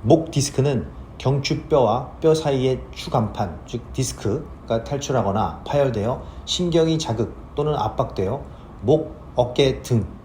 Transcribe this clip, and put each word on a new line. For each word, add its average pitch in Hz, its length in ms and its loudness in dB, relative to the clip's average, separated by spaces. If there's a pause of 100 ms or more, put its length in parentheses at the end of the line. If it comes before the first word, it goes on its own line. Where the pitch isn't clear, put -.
목 160 280 6
디스크는 135 560 0 (300)
경추뼈와 131 920 2 (100)
뼈 160 140 6
사이의 131 460 0 (100)
추간판, - 720 -2
즉 117 160 -6 (120)
디스크가 117 880 -4
탈출하거나 107 840 -2
파열되어 127 560 0 (240)
신경이 165 540 2
자극 113 340 -2 (220)
또는 147 200 0
압박되어 107 640 -2 (400)
목, 131 340 2 (200)
어깨 131 460 2
등 110 240 2 (200)